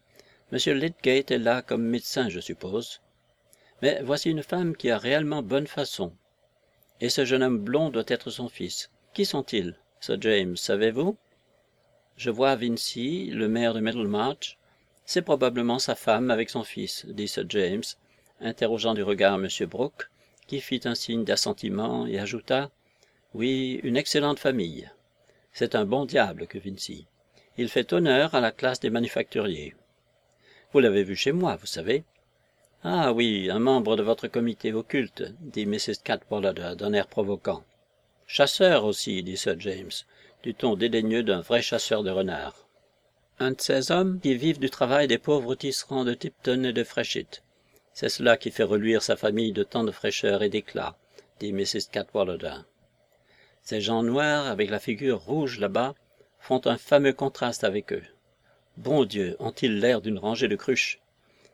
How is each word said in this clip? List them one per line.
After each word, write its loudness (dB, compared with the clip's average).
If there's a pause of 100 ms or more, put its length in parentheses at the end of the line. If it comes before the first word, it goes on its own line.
(520)
Monsieur 2
Lydgate 2
est 2
là 2
comme -2
médecin, -2
je -8
suppose. -8 (800)
Mais 2
voici 0
une -2
femme -2
qui -2
a 2
réellement 0
bonne 0
façon. -6 (880)
Et 0
ce 2
jeune 4
homme 2
blond 0
doit -2
être -4
son -8
fils. -10 (220)
Qui 0
sont-ils, -4 (240)
Sir -4
James, 2
savez-vous ? 0 (960)
Je -4
vois 2
Vincy, -4
le -2
maire 2
de -2
Middlemarch. -2 (480)
C'est 0
probablement 2
sa -2
femme 2
avec 2
son -6
fils, -8
dit -6
Sir -4
James, 0 (580)
interrogeant 0
du -2
regard 4
monsieur -2
Brooke, -6 (380)
qui -8
fit -4
un -2
signe -4
d'assentiment -2
et -4
ajouta : « -4 (640)
Oui, -2
une 0
excellente 0
famille. -2 (640)
C'est -2
un 2
bon 0
diable 0
que -12
Vincy. -12 (500)
Il 0
fait 0
honneur 4
à 6
la 2
classe -2
des -2
manufacturiers. » « -2 (1000)
Vous 8
l'avez 6
vu -4
chez 0
moi, 0
vous -14
savez. » « -2 (800)
Ah 2
oui, 2
un 2
membre 4
de 0
votre 0
comité -2
occulte, » -2 (180)
dit -6
Mrs -4
Cadwallader -2
d'un -4
air 2
provoquant. « -4 (640)
Chasseur 4
aussi, -2
dit -6
Sir -2
James, -8 (500)
du -6
ton 0
dédaigneux 2
d'un 2
vrai 2
chasseur 0
de 0
renards. » « -4 (720)
Un 2
de -6
ces 2
hommes 2
qui 4
vivent 0
du -2
travail 2
des 4
pauvres 0
tisserands -4
de 0
Tipton -2
et 0
de 0
Freshit. -6 (500)
C'est -4
cela 6
qui -6
fait 2
reluire 2
sa 2
famille 0
de 0
tant -2
de -2
fraîcheur 0
et 2
d'éclat, » -4 (420)
dit -6
Mrs -4
Cadwallader. -2 (1040)
Ces -4
gens 0
noirs 2
avec 0
la -2
figure -2
rouge -2
là-bas 0 (440)
font 0
un 2
fameux 4
contraste -2
avec -2
eux. -4 (760)
Bon 2
Dieu, -2
ont-ils 0
l'air 4
d'une -2
rangée 0
de 0
cruches. -2 (540)